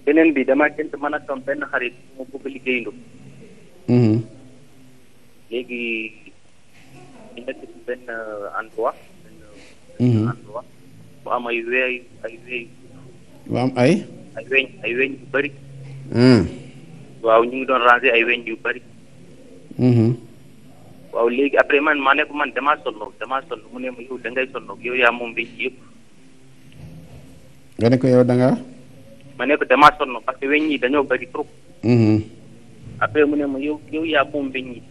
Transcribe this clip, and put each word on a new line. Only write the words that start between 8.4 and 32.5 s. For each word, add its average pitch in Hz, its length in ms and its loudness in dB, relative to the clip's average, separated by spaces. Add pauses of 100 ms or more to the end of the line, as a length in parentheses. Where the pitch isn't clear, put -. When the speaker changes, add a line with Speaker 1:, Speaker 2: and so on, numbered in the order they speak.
Speaker 1:
endroit. 110 420 -4 (240)
Benn, - 200 -20 (580)
Speaker 2:
Mhm. 117 300 2
Speaker 1:
endroit. 117 380 -10 (540)
Mu - 100 -14
am 120 180 -4
ay 120 140 -4
weey, 127 320 -2 (260)
ay 113 220 -12
weey. 123 260 -12 (760)
Speaker 2:
Mu 113 140 -6
am 131 160 0
ay? 131 300 2 (300)
Speaker 1:
Ay - 120 -14
weñ, 135 220 -2 (120)
ay 120 140 -8
weñ 135 200 -2
yu 127 140 -16
bari. 143 240 -4 (520)
Speaker 2:
Hmm. 120 400 6 (760)
Speaker 1:
Waaw, 113 240 6
ñu 120 140 -4
ngi 131 80 -4
doon 127 160 0
ranger 120 320 4
ay 117 100 4
weñ 120 200 -2
yu 113 140 -8
bari. 123 240 -8 (960)
Speaker 2:
Mhm. 120 380 4 (960)
Speaker 1:
Waaw, 120 200 0
léegi 135 280 0
après 143 240 2
man 151 180 0
maa 135 140 2
ne 147 120 0
ko, 143 80 -16
"Man 143 200 -4
damaa 143 300 0
sonn, 107 160 -8 (200)
damaa 127 280 -6
sonn." 110 220 -10
Mu 120 100 -16
ne 127 100 -8
ma, 120 120 -14
"Yow 127 180 -12
da 113 100 -8
ngay 131 220 -4
sonn, 113 160 -12 (140)
yow 123 120 -8
yaa 123 180 4
moom 120 220 -8
weñ 117 140 -8 (100)
yëpp." 117 160 -8 (2000)
Speaker 2:
Nga 117 100 4
ne 131 80 6
ko, 131 100 0
"Yow 123 160 6
da 120 120 4
ngaa?" 127 220 4 (800)
Speaker 1:
Ma 127 80 -2
ne 147 120 2
ko, 143 80 -2
"Damaa 143 320 6
sonn 127 280 -4
parce - 140 -6
que 135 80 -4
weñ 151 220 0
yi 143 80 0
dañoo 135 260 0
bari 127 280 -2
trop." 151 160 -8 (360)
Speaker 2:
Mhm. 107 380 4 (800)